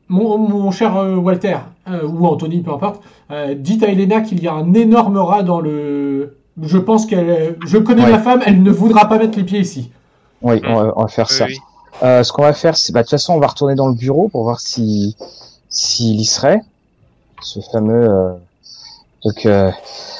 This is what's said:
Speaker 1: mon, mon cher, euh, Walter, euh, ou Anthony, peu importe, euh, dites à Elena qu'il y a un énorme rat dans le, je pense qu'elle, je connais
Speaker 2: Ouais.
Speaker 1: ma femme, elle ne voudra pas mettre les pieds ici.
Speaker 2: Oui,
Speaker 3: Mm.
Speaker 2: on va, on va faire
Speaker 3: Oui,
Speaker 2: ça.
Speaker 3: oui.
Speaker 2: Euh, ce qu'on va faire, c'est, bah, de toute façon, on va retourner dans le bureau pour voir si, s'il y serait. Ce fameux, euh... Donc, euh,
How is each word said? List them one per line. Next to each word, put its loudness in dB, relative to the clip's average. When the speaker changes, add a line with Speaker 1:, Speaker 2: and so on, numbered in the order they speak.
Speaker 1:
mon, 0
mon -2
cher, -2
euh, -2
Walter, -2
euh, -6
ou -2
Anthony, -2
peu -8
importe, -6
euh, -6
dites -4
à 4
Elena 2
qu'il -4
y -4
a -4
un 0
énorme 4
rat 0
dans -2
le, -6
je 0
pense 2
qu'elle, 0
je 2
connais 4
Speaker 2:
Ouais. 6
Speaker 1:
ma 4
femme, 2
elle 6
ne 6
voudra 4
pas 2
mettre 0
les 0
pieds -2
ici. -6
Speaker 2:
Oui, 2
Speaker 3:
Mm. -6
Speaker 2:
on 0
va, 0
on 2
va -2
faire -2
Speaker 3:
Oui, -2
Speaker 2:
ça. 0
Speaker 3:
oui. -6
Speaker 2:
Euh, 4
ce -4
qu'on -2
va 4
faire, 0
c'est, -2
bah, 0
de 0
toute -16
façon, 0
on 2
va 2
retourner -2
dans 0
le 0
bureau 0
pour -4
voir -4
si, -4
s'il -2
y -2
serait. 2
Ce -14
fameux, 2
euh... 0
Donc, -4
euh, 4